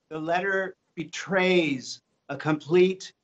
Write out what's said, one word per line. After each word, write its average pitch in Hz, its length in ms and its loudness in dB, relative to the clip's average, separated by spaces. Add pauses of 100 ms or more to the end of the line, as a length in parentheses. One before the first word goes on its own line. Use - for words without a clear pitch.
(100)
the 156 80 -8
letter 185 560 -2 (220)
betrays 165 1040 0 (280)
a 143 80 -8
complete 175 760 2 (120)